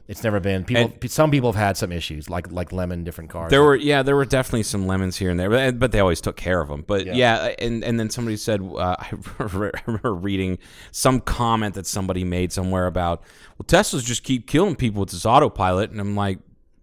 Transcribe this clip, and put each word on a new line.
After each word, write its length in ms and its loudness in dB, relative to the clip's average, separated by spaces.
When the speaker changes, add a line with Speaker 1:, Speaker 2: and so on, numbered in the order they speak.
Speaker 1:
It's 160 -10
never 160 2
been. 240 -2
People, 180 4
Speaker 2:
And 160 -2
Speaker 1:
pe-, 80 -6
some 240 4
people 220 4
have 80 -2
had 160 2
some 160 -2
issues, 360 -6
like, 220 -6
like 220 -6
Lemon, 320 -4
different 240 -10
cars. 200 -8
Speaker 2:
There 140 8
were, 140 8
yeah, 260 2
there 140 4
were 80 2
definitely 380 0
some 240 -2
lemons 280 0
here 140 -2
and 100 0
there, 100 0
but, 300 2
but 140 2
they 80 4
always 180 4
took 160 -6
care 240 0
of 100 -2
'em. 160 -8
But, 200 0
Speaker 1:
Yeah. 80 -6
Speaker 2:
yeah, 460 2
and, 260 -2
and 120 0
then 120 -2
somebody 260 -4
said, 260 -2
uh, 360 -4
<laughs> 20 -16
I 100 -14
remember, 340 -4
I 120 -8
remember 300 -4
reading 420 -2
some 300 2
comment 540 -2
that 120 -10
somebody 380 -4
made 260 -2
somewhere 360 -2
about, 340 -2
"Well, 100 -12
Teslas 360 2
just 200 -6
keep 240 -4
killing 280 2
people 240 -2
with 120 -4
this 140 -6
autopilot," 680 2
and 100 -8
I'm 160 -4
like, 220 -2